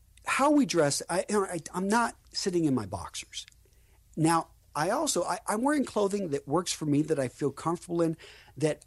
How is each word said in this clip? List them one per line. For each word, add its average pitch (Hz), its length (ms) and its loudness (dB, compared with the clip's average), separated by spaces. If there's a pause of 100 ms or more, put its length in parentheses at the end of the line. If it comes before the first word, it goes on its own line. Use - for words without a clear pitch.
(260)
How 277 260 2
we 294 140 6
dress, 156 440 2
I, 175 180 -2
you 202 80 0
know, 196 100 2
I, 175 140 -6 (140)
I'm 185 140 -2
not 233 280 2 (160)
sitting 175 340 0
in 135 100 2
my 110 100 -2
boxers. - 640 -10 (680)
Now, 165 320 2 (280)
I 156 160 0
also, 262 320 -2
I, 165 240 -4
I'm 214 160 0
wearing 285 220 2
clothing 202 440 -2
that 139 180 -4
works 170 240 0
for - 140 -6
me, 147 180 2
that 156 140 0
I 131 100 0
feel 139 220 -4
comfortable 170 540 -2
in, 165 120 0 (420)
that 151 300 -2